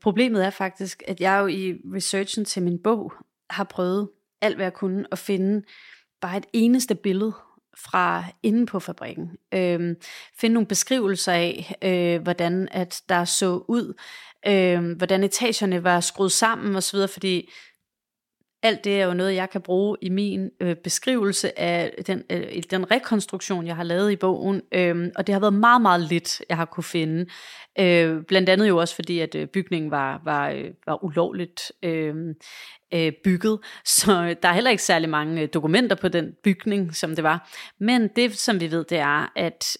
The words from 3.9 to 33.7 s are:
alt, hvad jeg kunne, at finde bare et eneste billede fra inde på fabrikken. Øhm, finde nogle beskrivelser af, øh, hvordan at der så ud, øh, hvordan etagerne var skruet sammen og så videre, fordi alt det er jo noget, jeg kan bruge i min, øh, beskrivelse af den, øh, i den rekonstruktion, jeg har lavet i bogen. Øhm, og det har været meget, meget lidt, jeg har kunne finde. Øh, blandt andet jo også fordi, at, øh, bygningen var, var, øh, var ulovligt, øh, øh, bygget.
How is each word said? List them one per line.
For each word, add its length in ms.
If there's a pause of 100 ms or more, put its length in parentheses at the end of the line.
alt, 140
hvad 100
jeg 80
kunne, 380
at 80
finde 420 (600)
bare 160
et 160
eneste 420
billede 380 (440)
fra 460 (200)
inde 220
på 140
fabrikken. 500 (240)
Øhm, 420 (440)
finde 140
nogle 140
beskrivelser 640
af, 500
øh, 380
hvordan 500
at 380
der 160
så 420
ud, 260 (540)
øh, 500
hvordan 260
etagerne 600
var 160
skruet 320
sammen 440
og 80
så 140
videre, 100
fordi 420 (1120)
alt 200
det 180
er 40
jo 80
noget, 220
jeg 140
kan 120
bruge 400
i 80
min, 400 (120)
øh, 220
beskrivelse 760
af 480
den, 220
øh, 220
i 100
den 300
rekonstruktion, 760
jeg 80
har 80
lavet 280
i 40
bogen. 460 (120)
Øhm, 420
og 120
det 60
har 60
været 140
meget, 280
meget 200
lidt, 480
jeg 80
har 80
kunne 180
finde. 420 (540)
Øh, 480
blandt 220
andet 180
jo 100
også 180
fordi, 240
at, 160
øh, 120
bygningen 440
var, 340
var, 240
øh, 160 (200)
var 180
ulovligt, 680 (120)
øh, 320 (800)
øh, 180 (120)
bygget. 360 (260)